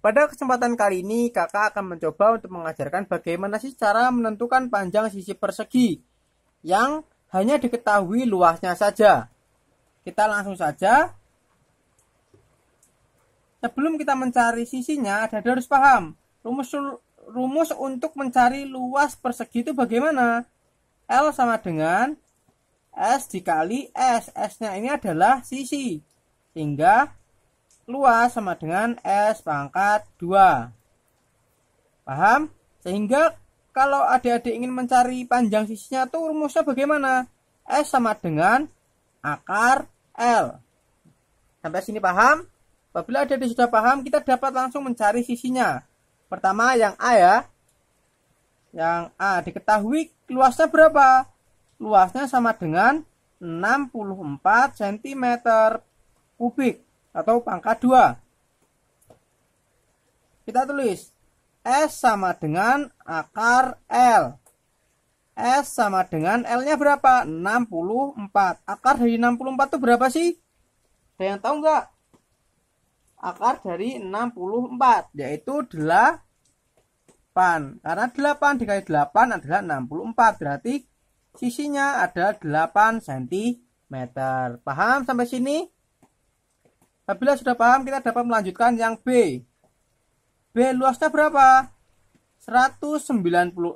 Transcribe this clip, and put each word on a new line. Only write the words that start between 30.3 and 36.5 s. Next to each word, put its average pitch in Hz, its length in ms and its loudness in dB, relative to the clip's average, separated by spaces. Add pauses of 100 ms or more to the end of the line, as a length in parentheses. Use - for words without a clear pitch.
Paham? 214 480 2 (320)
Sehingga 226 500 0 (400)
kalau 277 300 2
adik-adik 240 500 0
ingin 247 160 -8
mencari 247 560 0
panjang 214 400 0
sisinya 254 400 -6
tuh 320 240 -6
rumusnya 311 320 -2